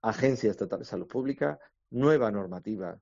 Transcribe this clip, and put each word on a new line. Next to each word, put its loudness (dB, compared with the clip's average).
Agencia 2
Estatal -4
de -10
Salud -8
Pública, -2
nueva 4
normativa -6